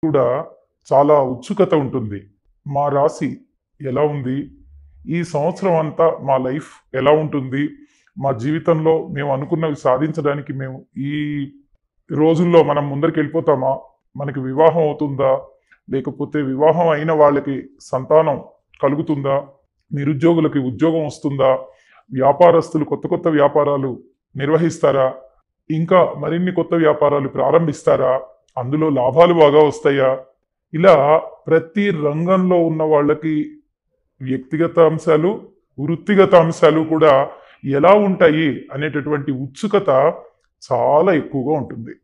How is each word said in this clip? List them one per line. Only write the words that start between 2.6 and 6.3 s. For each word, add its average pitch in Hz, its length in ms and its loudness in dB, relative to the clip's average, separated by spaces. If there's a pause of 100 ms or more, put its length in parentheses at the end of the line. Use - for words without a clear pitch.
మా 143 220 -2
రాశి 139 500 -2 (420)
ఎలా 131 200 -4
ఉంది, 143 500 -4 (560)
ఈ 170 160 -4
సంవత్సరం 170 540 -2
అంతా 160 440 0
మా 135 160 -2